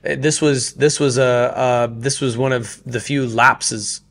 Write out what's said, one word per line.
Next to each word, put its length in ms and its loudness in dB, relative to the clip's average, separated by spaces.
Uh, 120 -2
this 240 0
was, 320 0
this 260 0
was 180 2
a, 380 2
uh, 360 2
this 300 -4
was 160 -2
one 160 0
of 320 -6
the 140 -6
few 280 -2
lapses 840 0